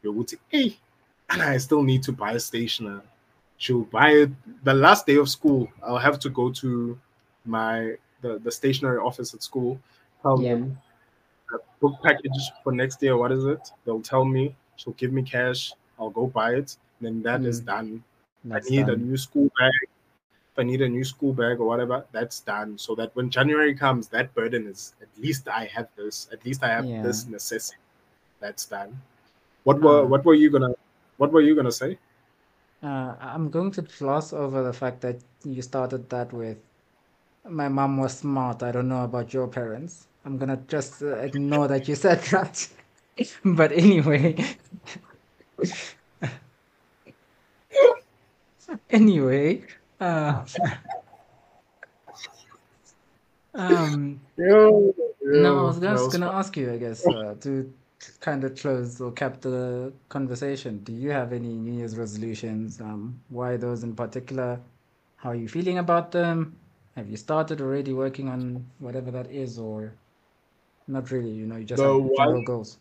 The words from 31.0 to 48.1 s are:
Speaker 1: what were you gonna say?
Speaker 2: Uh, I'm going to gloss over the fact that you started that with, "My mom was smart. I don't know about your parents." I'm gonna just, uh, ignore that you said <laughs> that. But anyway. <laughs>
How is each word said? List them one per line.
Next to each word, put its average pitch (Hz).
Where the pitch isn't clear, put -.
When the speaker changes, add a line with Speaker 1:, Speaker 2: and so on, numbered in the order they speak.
Speaker 1:
what 147
were 160
you 156
gonna 127
say? 170
Speaker 2:
Uh, 131
I'm 156
going 185
to 180
gloss 147
over 135
the 123
fact 123
that 123
you 127
started 127
that 120
with, 113
"My 139
mom 139
was 127
smart. 131
I -
don't 123
know 127
about 117
your 127
parents." 123
I'm 139
gonna 131
just, 143
uh, 143
ignore 143
that 135
you 147
said 175
<laughs> -
that. 185
But 160
anyway. 160
<laughs> -